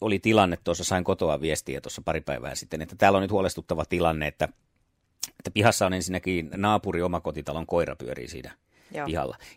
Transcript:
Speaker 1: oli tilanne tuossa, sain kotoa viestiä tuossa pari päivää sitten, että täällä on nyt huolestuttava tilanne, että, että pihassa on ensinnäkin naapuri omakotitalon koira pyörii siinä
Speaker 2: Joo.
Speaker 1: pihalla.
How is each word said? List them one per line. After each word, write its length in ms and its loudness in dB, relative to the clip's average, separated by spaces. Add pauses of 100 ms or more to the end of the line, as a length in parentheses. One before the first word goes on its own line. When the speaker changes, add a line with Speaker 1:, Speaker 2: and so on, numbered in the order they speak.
Speaker 1:
oli 180 0
tilanne 440 6
tuossa, 200 0
sain 200 2
kotoa 380 0
viestiä 400 -4
tuossa 240 -12
pari 160 -2
päivää 340 -6
sitten, 260 -8
että 140 -12
täällä 220 6
on 40 2
nyt 100 -2
huolestuttava 540 -2
tilanne, 420 0
että, 220 -2 (920)
että 140 -10
pihassa 320 4
on 80 2
ensinnäkin 640 -4
naapuri 460 0
omakotitalon 640 -4
koira 300 0
pyörii 320 -10
siinä 240 -14 (400)
Speaker 2:
Joo. 140 -8
Speaker 1:
pihalla. 320 -4 (180)